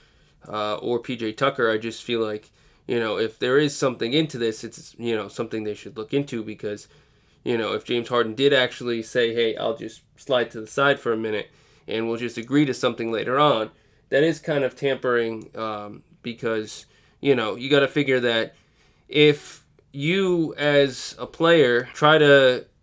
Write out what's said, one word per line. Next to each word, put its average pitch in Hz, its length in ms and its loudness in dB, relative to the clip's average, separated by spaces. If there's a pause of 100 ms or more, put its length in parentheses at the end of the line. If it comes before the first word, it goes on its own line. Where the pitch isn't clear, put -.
(460)
uh, 107 300 -4
or 117 240 -2
P 123 160 -8
J 110 160 -6
Tucker. 131 400 0
I 110 60 0
just 110 260 -8
feel 117 160 -4
like, 107 300 -6 (360)
you 120 140 -2
know, 107 180 -2
if 110 220 -4
there 127 180 2
is 147 160 2
something 120 380 -4
into 151 260 -2
this, 113 280 -4
it's, - 340 -18
you 117 160 -2
know, 104 140 -6
something 113 340 -8
they 107 100 -6
should 101 220 -16
look 107 180 -8
into 139 300 -4
because, 104 460 -10 (560)
you 120 120 0
know, 107 140 -2
if 107 140 -6
James 120 240 -4
Harden 117 260 0
did 135 160 4
actually 123 520 0
say, 117 300 0
"Hey, 113 220 0
I'll 113 220 -4
just 110 240 -14 (160)
slide 127 340 -2
to 120 80 -12
the 110 80 -12
side 139 320 0
for 117 140 -2
a 110 40 -2
minute 110 320 -4 (380)
and 113 220 -4
we'll 117 80 -4
just 117 200 -8
agree 131 280 2
to 131 80 -4
something 117 360 -4
later 113 300 -2
on," 123 320 2 (380)
that 135 120 2
is 160 200 0
kind 143 240 -2
of 127 100 -6
tampering, 120 800 -2
um, 104 480 -10 (200)
because, 113 640 -6 (340)
you 139 140 4
know, 110 200 -2
you 123 140 -10
gotta 139 180 4
figure 135 320 0
that 117 340 0 (540)
if - 580 2 (280)
you 175 640 0
as 143 600 2
a 123 80 -8
player 131 680 4
try 151 240 6
to 139 480 6 (160)